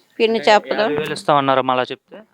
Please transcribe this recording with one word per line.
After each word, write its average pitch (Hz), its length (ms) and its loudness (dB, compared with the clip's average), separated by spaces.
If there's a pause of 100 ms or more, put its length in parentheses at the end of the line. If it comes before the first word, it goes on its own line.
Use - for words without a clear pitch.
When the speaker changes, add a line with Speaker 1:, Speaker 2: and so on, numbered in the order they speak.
(180)
Speaker 1:
పిన్ని 226 200 0
Speaker 2:
అంటే 220 140 2
Speaker 1:
చెప్పదు. 202 280 0
Speaker 2:
యాభై 214 140 -2
వేలు 156 180 -4
ఇస్తామన్నారమ్మా 135 640 0
అలా 127 80 0
చెప్తే? 135 340 -12 (180)